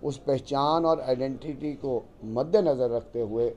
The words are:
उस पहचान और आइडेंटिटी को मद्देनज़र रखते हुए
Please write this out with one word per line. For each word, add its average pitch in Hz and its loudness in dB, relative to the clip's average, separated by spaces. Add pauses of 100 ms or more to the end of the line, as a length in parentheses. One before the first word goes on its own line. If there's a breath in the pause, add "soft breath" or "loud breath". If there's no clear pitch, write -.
उस 139 -4
पहचान 143 0
और 160 4
आइडेंटिटी 135 -4
को 127 -4 (220)
मद्देनज़र 135 2
रखते 117 -4
हुए 113 0